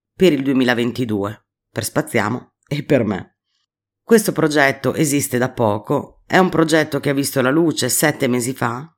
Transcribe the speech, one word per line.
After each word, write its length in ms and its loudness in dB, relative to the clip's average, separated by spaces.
per 200 4
il 100 -2
duemilaventidue, 1040 -2
per 120 -6
Spaziamo 720 -4
e 160 -6
per 200 2
me. 340 -6
Questo 280 4
progetto 640 0
esiste 420 -2
da 140 -2
poco, 760 -4
è 100 0
un 120 4
progetto 500 0
che 100 -4
ha 40 2
visto 280 -2
la 100 2
luce 380 0
sette 380 0
mesi 260 -2
fa 440 -8